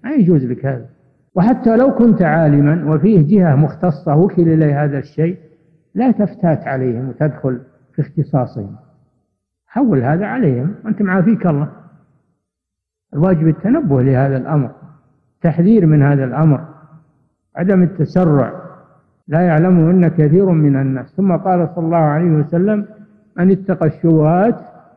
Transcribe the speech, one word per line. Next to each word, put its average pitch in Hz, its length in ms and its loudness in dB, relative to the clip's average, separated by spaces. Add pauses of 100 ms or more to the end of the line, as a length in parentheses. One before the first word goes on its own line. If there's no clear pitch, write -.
ما 233 60 -8
يجوز 180 340 2
لك 123 220 -8
هذا. 127 200 -6 (480)
وحتى 226 420 0
لو 269 180 2
كنت 220 280 2
عالما 151 720 2
وفيه 160 340 2
جهة 180 260 4
مختصة 151 600 -2
وكل 170 320 2
إليه 151 360 0
هذا 143 140 -4
الشيء، 165 380 -6 (580)
لا 240 160 0
تفتات 180 560 -2
عليهم 127 420 -6
وتدخل 135 520 -4 (340)
في 160 80 -4
اختصاصهم، 120 760 -6 (920)
حول 214 360 0
هذا 165 240 -2
عليهم 185 480 -2 (100)
وأنت 220 180 -4
معافيك 190 440 0
الله. 147 220 -2 (1500)
الواجب 160 340 0
التنبه 170 540 0
لهذا 135 340 0
الأمر، 139 340 -2 (720)
تحذير 170 440 2
من 151 160 4
هذا 139 220 0
الأمر، 135 360 0 (960)
عدم 185 260 0
التسرع، 151 680 0 (760)
لا 156 120 0
يعلمه 170 500 2
إلا 180 180 2
كثير 160 420 2
من 151 260 2
الناس. 131 400 -6
ثم 190 200 0
قال 180 380 -2
صلى 170 100 -6
الله 165 120 -2
عليه 160 340 0
وسلم: 170 560 -2 (500)
"من 180 140 2
اتقى 185 360 -2
الشبهات" 165 720 0 (360)